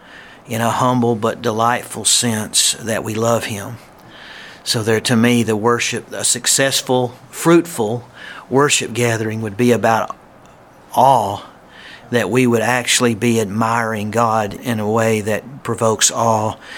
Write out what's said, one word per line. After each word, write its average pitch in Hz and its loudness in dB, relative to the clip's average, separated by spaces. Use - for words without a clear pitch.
in 117 -6
a 113 2
humble 120 2
but 110 -2
delightful 113 -2
sense - 0
that 107 -4
we 110 -6
love 113 2
him. 107 -10
So 120 -2
there, 110 2
to 123 0
me, 120 4
the 107 0
worship, 117 -2
a 104 -6
successful, 127 0
fruitful 123 2
worship 143 2
gathering 110 -2
would 101 -6
be 120 4
about 110 2
awe, 117 2
that 110 2
we 127 4
would 117 4
actually 120 0
be 113 2
admiring 110 -2
God 110 0
in 117 -6
a 107 -2
way 113 2
that 110 -6
provokes 110 0
awe, 110 0